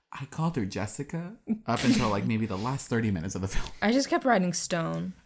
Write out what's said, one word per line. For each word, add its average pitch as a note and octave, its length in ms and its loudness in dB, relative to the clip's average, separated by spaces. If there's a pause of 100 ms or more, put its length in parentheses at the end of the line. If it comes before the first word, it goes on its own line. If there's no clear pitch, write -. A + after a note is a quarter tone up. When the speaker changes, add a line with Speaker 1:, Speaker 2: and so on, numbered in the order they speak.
(160)
Speaker 1:
I C#3 100 -8
called E3 300 -2
her G#2+ 80 0
Jessica C#3 680 -6 (340)
up A#2+ 160 0
until, - 260 4
like, G#2 160 2
maybe A2+ 220 2
the G2 100 -2
last B2+ 320 -2
thirty A2+ 220 2
minutes F#2+ 240 -2
of F#2 60 -4
the F#2+ 80 0
film. - 180 2 (160)
Speaker 2:
I G#3 80 4
just C4+ 180 4
kept E4 160 2
writing F#3+ 280 4
Stone. E3+ 600 -2 (140)